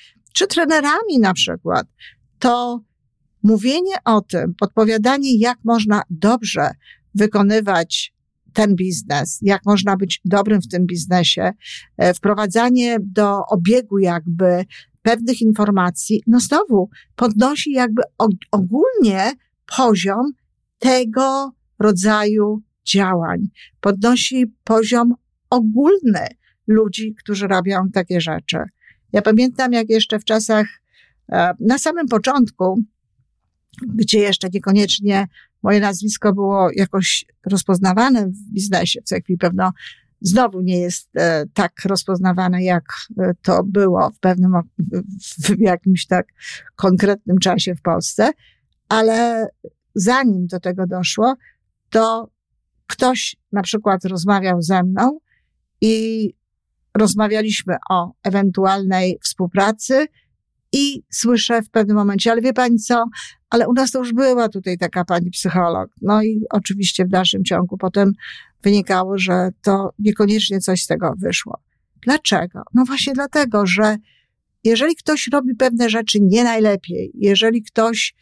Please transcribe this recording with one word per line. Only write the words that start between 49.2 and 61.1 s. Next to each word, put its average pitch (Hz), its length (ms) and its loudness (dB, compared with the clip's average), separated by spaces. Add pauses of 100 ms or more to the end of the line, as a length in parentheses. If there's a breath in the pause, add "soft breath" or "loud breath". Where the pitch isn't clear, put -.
zanim 208 520 2
do 180 120 -8
tego 185 280 -4
doszło, 196 480 -2 (540 soft breath)
to 226 400 0 (580)
ktoś - 480 -2 (160)
na 202 100 -2
przykład 196 440 -2
rozmawiał 185 560 0
ze 180 220 0
mną 214 360 0 (640)
i 220 520 0 (640)
rozmawialiśmy 214 800 0 (140)
o 180 220 -2 (120)
ewentualnej 190 1000 0
współpracy 214 840 0 (640)
i 277 360 -2
słyszę 233 520 0